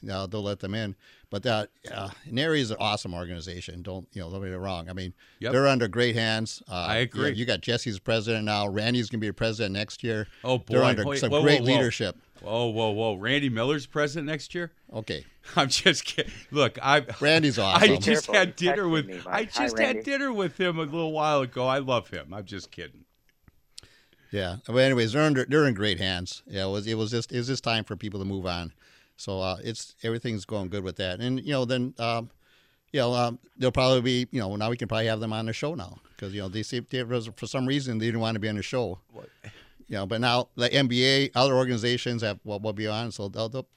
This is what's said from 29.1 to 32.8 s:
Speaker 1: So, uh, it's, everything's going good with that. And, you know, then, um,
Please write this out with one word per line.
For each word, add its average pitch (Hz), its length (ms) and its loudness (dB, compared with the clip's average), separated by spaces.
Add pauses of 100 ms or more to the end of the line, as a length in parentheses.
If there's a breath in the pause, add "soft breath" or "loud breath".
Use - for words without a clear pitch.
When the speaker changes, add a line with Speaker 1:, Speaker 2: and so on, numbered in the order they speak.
Speaker 1:
So, 95 260 -6
uh, 92 220 -2
it's, - 400 -10
everything's 117 420 -4
going 98 240 -6
good 98 140 -6
with 90 140 -8
that. 92 240 -4
And, 127 220 -2
you 147 100 -4
know, 131 120 0
then, 127 320 -2
um, 117 320 -2 (640 soft breath)